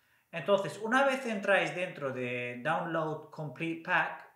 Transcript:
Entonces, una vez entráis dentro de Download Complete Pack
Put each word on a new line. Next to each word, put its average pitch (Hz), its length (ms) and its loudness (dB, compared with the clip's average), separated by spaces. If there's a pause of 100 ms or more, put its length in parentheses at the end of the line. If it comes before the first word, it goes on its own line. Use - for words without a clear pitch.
(320)
Entonces, 170 480 2
una 233 260 4
vez 262 200 2
entráis 196 500 2
dentro 165 380 -4
de 123 500 -4
Download 160 680 -2
Complete 160 540 -6
Pack - 520 0